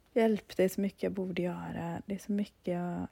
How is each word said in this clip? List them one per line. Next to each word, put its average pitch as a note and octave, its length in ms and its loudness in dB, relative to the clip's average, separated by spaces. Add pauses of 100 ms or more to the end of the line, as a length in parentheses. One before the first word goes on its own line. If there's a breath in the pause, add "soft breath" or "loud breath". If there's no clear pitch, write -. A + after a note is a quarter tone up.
(140)
hjälp, A3+ 420 2
det F#3 80 6
är F#3+ 40 6
så F#3+ 120 -4
mycket G3 220 -2
jag F#3 100 0
borde F#3 300 -2
göra, E3+ 640 -4
det G3+ 80 -4
är F#3+ 40 -6
så - 140 -6
mycket G3+ 420 -2
jag F3 380 -2